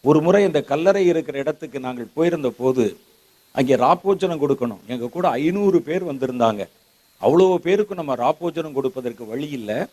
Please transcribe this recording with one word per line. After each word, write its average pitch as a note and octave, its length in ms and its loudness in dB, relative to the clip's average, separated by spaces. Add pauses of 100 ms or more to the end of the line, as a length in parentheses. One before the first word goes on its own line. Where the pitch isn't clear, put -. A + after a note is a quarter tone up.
ஒரு D3+ 200 4
முறை F#3 220 4
அந்த D3+ 180 0
கல்லறை F3+ 460 0
இருக்கிற D#3+ 320 -2
இடத்துக்கு C#3 400 -6
நாங்கள் B2 340 -8
போயிருந்த D#3+ 360 0
போது, B2 480 0 (540)
அங்கே C#3 240 2
ராப்போஜனம் F3+ 680 0
கொடுக்கணும். A#2+ 340 -2 (100)
எங்க B2 200 -6
கூட F3 220 0
ஐந்நூறு F3 520 2
பேர் F3+ 240 -4
வந்திருந்தாங்க. B2 640 -2 (540)
அவ்வளோ F3+ 340 4
பேருக்கு G3 400 -2
நம்ம D3 200 -4
ராப்போஜனம் D#3 580 -4
கொடுப்பதற்கு B2 520 -6
வழி C3+ 240 -8
இல்ல. A#2+ 440 -6